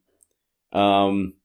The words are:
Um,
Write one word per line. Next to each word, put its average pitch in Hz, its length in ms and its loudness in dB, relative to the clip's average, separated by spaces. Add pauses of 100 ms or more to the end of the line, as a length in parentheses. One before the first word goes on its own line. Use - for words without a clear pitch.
(720)
Um, 98 640 0 (100)